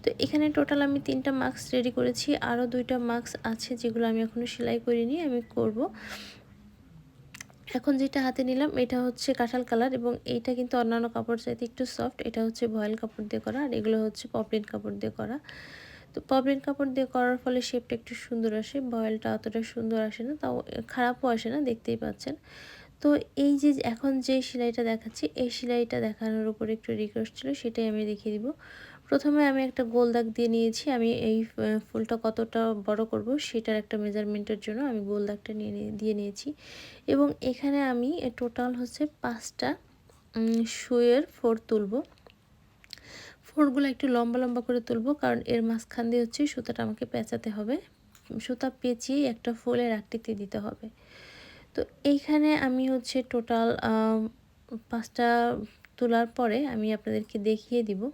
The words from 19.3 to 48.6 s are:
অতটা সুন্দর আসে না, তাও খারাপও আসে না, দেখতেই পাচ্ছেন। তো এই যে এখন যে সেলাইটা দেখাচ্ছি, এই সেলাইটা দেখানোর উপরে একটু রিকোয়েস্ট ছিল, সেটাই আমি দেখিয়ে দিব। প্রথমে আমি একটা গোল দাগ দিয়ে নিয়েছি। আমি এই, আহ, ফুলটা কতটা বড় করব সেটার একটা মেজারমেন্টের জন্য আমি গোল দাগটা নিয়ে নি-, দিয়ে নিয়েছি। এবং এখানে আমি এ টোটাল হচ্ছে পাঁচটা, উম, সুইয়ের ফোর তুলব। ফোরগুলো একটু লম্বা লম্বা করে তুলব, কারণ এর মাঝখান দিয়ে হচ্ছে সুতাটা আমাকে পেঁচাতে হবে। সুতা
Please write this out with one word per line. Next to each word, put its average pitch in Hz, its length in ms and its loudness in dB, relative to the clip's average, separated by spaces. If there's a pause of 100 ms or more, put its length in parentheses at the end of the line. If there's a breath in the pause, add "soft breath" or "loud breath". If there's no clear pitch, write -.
অতটা 220 280 -2
সুন্দর 226 400 -2
আসে 220 220 -4
না, 269 120 -4
তাও 294 200 -2 (320)
খারাপও 247 400 0
আসে 226 220 0
না, 269 120 -2
দেখতেই 233 360 -2
পাচ্ছেন। 254 380 -6 (680 loud breath)
তো 294 60 4 (280)
এই 285 220 4
যে 294 120 6 (140)
এখন 240 360 0
যে 262 220 2
সেলাইটা 240 420 -2
দেখাচ্ছি, 226 400 -4 (120)
এই 247 140 0
সেলাইটা 240 500 0
দেখানোর 220 480 -2
উপরে 220 260 -2
একটু 220 200 -8
রিকোয়েস্ট 214 420 -4
ছিল, 262 180 -8
সেটাই 233 340 -2
আমি 214 180 0
দেখিয়ে 208 280 -4
দিব। 214 120 -4 (600 loud breath)
প্রথমে 294 400 4
আমি 269 180 4
একটা 262 200 0
গোল 240 280 4
দাগ 233 140 2
দিয়ে 226 220 0
নিয়েছি। 226 440 2
আমি 233 200 4
এই, 220 320 2
আহ, 220 360 0
ফুলটা 220 440 -2
কতটা 226 380 0 (120)
বড় 214 320 0
করব 226 320 -2
সেটার 226 380 -2
একটা 214 220 -4
মেজারমেন্টের 208 640 -2
জন্য 214 240 -6
আমি 240 160 -2
গোল 202 260 -2
দাগটা 208 280 -6
নিয়ে 214 180 -6
নি-, 208 260 -6
দিয়ে 214 160 0
নিয়েছি। 208 400 -6 (540 loud breath)
এবং 277 200 4 (140)
এখানে 277 420 0
আমি 247 260 0 (100)
এ 269 100 -2
টোটাল 247 460 -4
হচ্ছে 247 280 -4 (180)
পাঁচটা, - 480 -4 (640)
উম, 226 300 2
সুইয়ের 240 600 4
ফোর 226 300 0 (120)
তুলব। 214 340 0 (1400 loud breath)
ফোরগুলো 285 440 4
একটু 269 200 -2
লম্বা 240 320 2
লম্বা 247 220 0
করে 240 200 0
তুলব, 233 320 0
কারণ 247 320 2
এর 233 160 2
মাঝখান 226 480 -2
দিয়ে 240 140 4
হচ্ছে 262 240 0
সুতাটা - 360 -4
আমাকে 220 220 -4
পেঁচাতে 233 440 -4
হবে। 214 260 -2 (680)
সুতা 254 280 -2